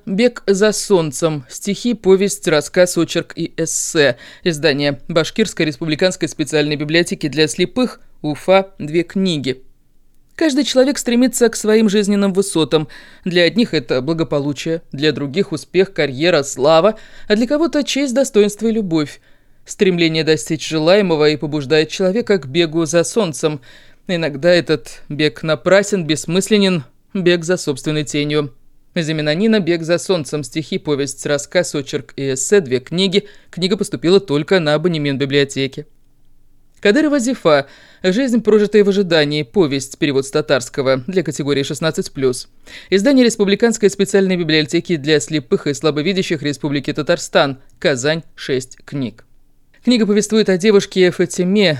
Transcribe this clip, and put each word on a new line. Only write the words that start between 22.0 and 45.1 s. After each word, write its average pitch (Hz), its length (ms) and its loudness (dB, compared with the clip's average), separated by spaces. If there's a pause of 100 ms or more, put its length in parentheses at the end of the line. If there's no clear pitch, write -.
к 143 80 -12
бегу 160 380 0
за 170 200 2
солнцем. 160 580 -2 (440)
Иногда 165 440 -2
этот 156 580 0
бег 151 340 -2
напрасен, 180 640 0
бессмысленен, 180 800 0 (300)
бег 175 300 2
за 180 120 0
собственной 151 480 -4
тенью. 147 500 -2 (400)
Зимина 156 400 -2
Нина, 220 260 2
«Бег 165 220 0
за 170 160 0
солнцем», 156 460 -4
стихи, - 340 -6
повесть, 143 460 -4
рассказ, 147 500 -2
очерк 143 420 -6
и 135 180 -4
эссе, 202 260 2
две 127 180 0
книги. 190 480 -2 (240)
Книга 180 260 -2
поступила 185 440 0
только 156 400 0
на 151 140 0
абонемент 151 440 -2
библиотеки. 139 680 -2 (920)
Кадырова 285 380 2
Зифа, 180 500 0 (340)
«Жизнь, 226 400 0
прожитая 208 420 4
в 196 40 2
ожидании», 156 560 0
повесть, 135 540 -2
перевод 135 280 0
с - 40 -14
татарского, 131 760 -2
для 185 160 -2
категории 139 400 -2
шестнадцать 160 500 -6
плюс. 131 360 -2 (420)
Издание 247 340 4
Республиканской 208 640 2
специальной 190 480 0
библиотеки 160 600 0
для 147 240 2